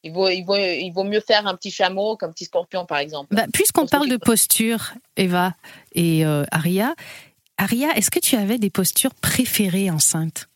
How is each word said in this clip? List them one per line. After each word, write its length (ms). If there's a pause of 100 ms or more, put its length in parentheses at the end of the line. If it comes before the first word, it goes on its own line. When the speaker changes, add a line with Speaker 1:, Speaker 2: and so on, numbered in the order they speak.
Speaker 1:
il 80
vaut, 160
il 140
vaut, 140
il 340
vaut 140
mieux 160
faire 260
un 80
petit 160
chameau 460
qu'un 160
petit 140
scorpion, 400
par 120
exemple. 360
Speaker 2:
Bah, 180
puisqu'on 300
Speaker 1:
Pour 80
ceux 80
Speaker 2:
parle 80
Speaker 1:
qui 40
Speaker 2:
de 60
posture, 720 (260)
Eva 380 (400)
et, 320
euh, 240
Aria, 440 (640)
Aria, 400
est-ce 140
que 80
tu 160
avais 240
des 120
postures 440
préférées 760
enceinte ? 640